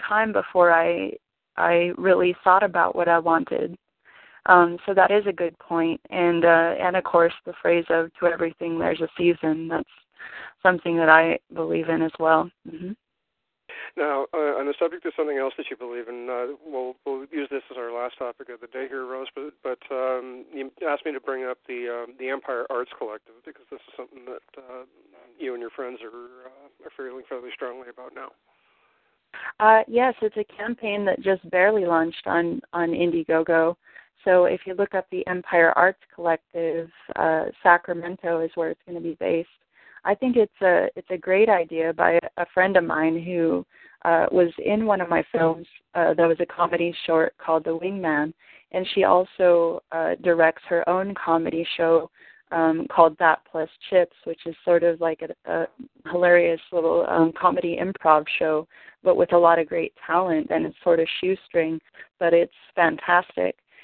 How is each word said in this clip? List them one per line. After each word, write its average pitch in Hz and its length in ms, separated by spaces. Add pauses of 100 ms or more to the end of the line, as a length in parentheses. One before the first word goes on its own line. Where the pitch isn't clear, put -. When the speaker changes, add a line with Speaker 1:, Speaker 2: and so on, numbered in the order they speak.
Speaker 1:
time 214 240
before 185 400
I, 170 420 (440)
I 175 400
really 180 480
thought 190 180
about 180 320
what 175 140
I 170 100
wanted. 165 600 (640)
Um, 175 400
so 202 80
that 185 180
is 208 160
a 196 60
good 170 260
point. 165 520
And, 175 340
uh, 165 340
and 185 180
of 180 80
course, 170 280 (140)
the 175 160
phrase 170 260
of 165 220 (100)
"to 175 60
everything 165 520
there's 170 220
a 160 160
season," 165 520
that's 165 200 (760)
something 170 360
that 160 100
I 165 300 (160)
believe 165 340
in 165 140
as 160 180
well. 160 300 (180)
Mm-hmm. 175 240 (1040)
Speaker 2:
Now, 143 380
uh, 147 240
on 139 80
the 143 140
subject 175 260
of 156 100
something 151 220
else 135 180
that - 140
you 127 60
believe 120 320
in, 120 200
uh, 127 280 (100)
we'll, 127 300 (100)
we'll 135 240
use 147 180
this 135 220
as 127 60
our 117 160
last 120 260
topic 120 300
of 120 120
the 120 60
day 131 220
here, 131 180
Rose, 131 300
but, 143 260
but, 127 160 (160)
um, 127 580
you 135 200 (160)
asked 147 180
me 151 60
to 135 80
bring 131 240
up 127 140 (100)
the, 120 340
um, 120 160
the 131 100
Empire 131 420
Arts 123 280
Collective, 110 360 (120)
because 120 240
this 131 160
is - 100
something 127 280
that, 127 180 (160)
uh, 127 240 (560)
you 135 140
and 120 80
your 113 100
friends 127 320
are, 123 460
uh, 143 360
are 147 120
feeling 131 320
fairly 123 260
strongly 127 340
about 123 280
now. 135 140 (1300)
Speaker 1:
Uh, 220 260
yes, 240 360
it's 214 140
a 214 200
campaign 208 480
that 185 160
just 190 300
barely 190 360
launched 165 400
on, 170 340 (120)
on 170 160
Indiegogo. 165 880 (480)
So 180 220
if - 200
you 185 80
look 202 200
up 190 180
the 185 160
Empire 175 480
Arts 185 260 (100)
Collective, 165 800 (240)
uh, 160 300 (180)
Sacramento 175 800
is 165 160
where 165 140
it's - 180
gonna 175 120
be 165 200
based. 170 280 (560)
I 202 100
think 247 220
it's 214 240
a, 180 360
it's 180 140
a 185 60
great 190 320
idea 165 440
by 170 200
a, - 300
a 170 100
friend 190 240
of 175 80
mine 160 380
who, 175 420 (400)
uh, 165 260
was 175 220 (100)
in 214 220
one 202 160
of 175 80
my 170 240
films, 165 340 (280)
uh, 165 180
that 170 160
was 165 100
a 175 60
comedy 170 500 (120)
short 160 320
called 160 260
The 165 140
Wingman, 165 560 (380)
and 185 220
she 196 100
also, 175 800 (100)
uh, 165 300
directs 165 460
her 170 180
own 190 280
comedy 165 520 (120)
show, 165 320 (420)
um, 160 420
called 160 240
That 160 220 (100)
Plus 160 200 (180)
Chips, 180 260 (100)
which 165 200
is 165 180
sort 170 200
of 170 180
like 165 220
a, - 280
a 165 160 (440)
hilarious 175 500 (100)
little, 170 380
um, 165 320
comedy 180 400
improv 156 460 (120)
show, 156 300 (340)
but 180 140
with 175 160
a 175 60
lot 170 200
of 156 120
great 165 240 (120)
talent, 170 440
and 160 160
it's 160 180
sort 170 160
of 165 80 (140)
shoestring, 165 580 (400)
but 170 140
it's 170 180 (240)
fantastic. 175 800 (280)